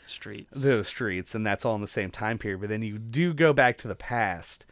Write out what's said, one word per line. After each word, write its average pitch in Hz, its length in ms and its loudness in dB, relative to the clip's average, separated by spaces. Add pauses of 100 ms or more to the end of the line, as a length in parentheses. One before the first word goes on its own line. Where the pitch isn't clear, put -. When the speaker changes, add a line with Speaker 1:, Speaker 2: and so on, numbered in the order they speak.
Speaker 1:
Streets. 107 560 -8
Speaker 2:
the 127 200 4
streets, 95 520 -2
and 110 100 0
that's 101 180 0
all 113 120 2
in 104 60 -4
the 104 60 -4
same 98 220 -2
time 107 300 -4
period. 98 200 -4
But 101 100 -4
then 107 120 -2
you 104 160 -4
do 123 380 0
go 151 180 6
back 127 260 4
to - 80 -10
the 107 60 -4
past, 98 800 -4